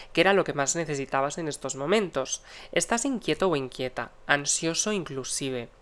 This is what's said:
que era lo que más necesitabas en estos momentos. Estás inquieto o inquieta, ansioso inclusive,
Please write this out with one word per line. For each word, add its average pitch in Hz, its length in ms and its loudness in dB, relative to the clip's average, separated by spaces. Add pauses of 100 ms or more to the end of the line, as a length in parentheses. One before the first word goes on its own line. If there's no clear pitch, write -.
(160)
que 165 80 6
era 190 100 6
lo 185 120 6
que 143 100 -2
más - 220 0
necesitabas 139 600 -2
en 170 100 -6
estos 131 300 -6
momentos. 156 680 0 (300)
Estás 226 320 0
inquieto 190 460 0
o 156 60 2
inquieta, 127 560 -6 (140)
ansioso 160 640 2
inclusive, 135 800 -4 (140)